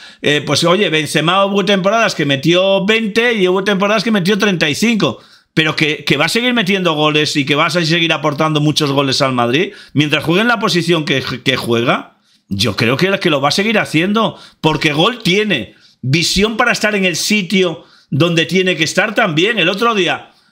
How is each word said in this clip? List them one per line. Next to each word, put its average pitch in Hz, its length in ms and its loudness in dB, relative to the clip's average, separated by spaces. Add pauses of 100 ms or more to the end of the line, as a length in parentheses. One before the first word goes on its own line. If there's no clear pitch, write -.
(200)
eh, 147 240 0
pues 147 200 -2
oye, 180 260 2
Benzema 156 560 0
hubo 196 180 0
temporadas 202 500 0
que 151 120 -2
metió 180 580 2
veinte 226 480 0
y 185 160 2
hubo 190 160 0
temporadas 202 400 0
que 233 60 -2
metió 202 280 2
treinta 180 300 0
y 139 60 -2
cinco, 202 440 0 (360)
pero 156 200 0
que, 151 300 -2
que 147 140 0
va 156 80 0
a - 20 -2
seguir 247 240 0
metiendo 190 400 0
goles 151 440 0
y 135 100 0
que 147 80 0
va 156 120 2
a 160 40 -2
seguir 165 420 0
aportando 151 480 0
muchos 147 320 0
goles 135 300 0
al 135 100 2
Madrid, 127 400 0 (220)
mientras 147 300 0
juegue 175 180 2
en 240 60 0
la 233 120 0
posición 170 460 0
que, 135 180 -2 (180)
que 131 140 0
juega, 120 600 -2 (320)
yo 101 260 -2
creo 120 220 0
que, 190 200 0
que 175 120 -2
lo 143 100 0
va 143 80 0
a 139 40 -2
seguir 214 260 0
haciendo, 185 600 -2 (220)
porque 151 320 0
gol 220 300 0
tiene, 180 520 0 (280)
visión 185 560 0
para 240 140 2
estar 214 220 -2
en 190 120 0
el 165 100 -2
sitio 185 680 0 (260)
donde 165 340 0
tiene 180 320 0
que 156 80 -2
estar 214 300 -2
también. 202 440 0
El 170 120 2
otro 226 240 0
día, 156 360 -2 (220)